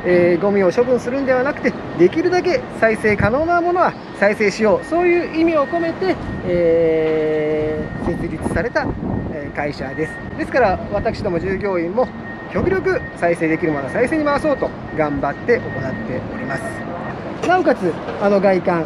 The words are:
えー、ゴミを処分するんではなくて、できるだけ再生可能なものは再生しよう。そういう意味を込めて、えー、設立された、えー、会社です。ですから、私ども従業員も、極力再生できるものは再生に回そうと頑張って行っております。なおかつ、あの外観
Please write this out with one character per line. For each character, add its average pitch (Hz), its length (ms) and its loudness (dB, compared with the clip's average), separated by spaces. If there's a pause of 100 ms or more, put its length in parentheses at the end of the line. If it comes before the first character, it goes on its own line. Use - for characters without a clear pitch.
え 175 320 4
ー、 165 60 0
ゴ 202 80 2
ミ 202 140 4
を 175 80 4
処 240 100 2
分 247 160 2
す - 100 -4
る 262 120 -2
ん 277 40 -2
で 262 80 2
は 247 120 4
な 294 100 0
く - 60 -8
て、 269 120 2 (240)
で 175 120 8
き 311 120 2
る 349 80 2
だ 359 140 2
け 339 180 0 (200)
再 226 160 4
生 214 200 2
可 202 140 2
能 285 160 0
な 349 140 2
も 349 120 0
の 359 80 2
は 294 120 4 (260)
再 208 160 4
生 208 160 2
し 220 140 -2
よ 196 180 4
う。 - 20 -10
そ 339 180 0
う 359 40 2
い 339 300 2
う 320 40 0
意 330 40 4
味 330 120 2
を 277 120 2
込 339 100 -2
め 330 140 0
て、 370 240 -2 (320)
え 156 1300 2 (220)
ー、 - 40 -4
設 170 200 -2
立 - 260 -6
さ - 80 0
れ 240 100 -4
た、 - 180 -2 (440)
え 143 200 -8
ー、 - 40 -10
会 147 160 -4
社 135 220 -8
で 156 140 -4
す。 - 40 -10 (240)
で 311 100 -6
す - 40 -12
か 320 80 2
ら、 196 220 4 (120)
私 202 300 -2
ど 208 80 -2
も 170 80 0
従 185 180 -2
業 190 220 -2
員 170 140 -2
も、 226 160 2 (440)
極 220 160 0
力 370 320 0 (180)
再 170 180 2
生 170 100 -2
で 160 100 2
き 160 100 -2
る 156 60 2
も 143 60 0
の 139 60 -4
は 127 80 -6
再 247 160 2
生 320 100 0
に 302 60 0
回 285 160 2
そ 302 100 0
う 269 60 2
と 139 120 -2 (280)
頑 147 240 0
張 139 100 0
っ 139 40 -6 (120)
て 233 140 4
行 - 0 -
っ - 20 -10
て 131 580 -6 (140)
お - 40 -8
り 117 60 -8
ま 135 120 -4
す。 127 60 -8 (840)
な 359 140 4
お - 20 0
か 311 100 4
つ、 175 220 0 (260)
あ 202 80 2
の 202 120 4
外 190 220 4
観 175 240 2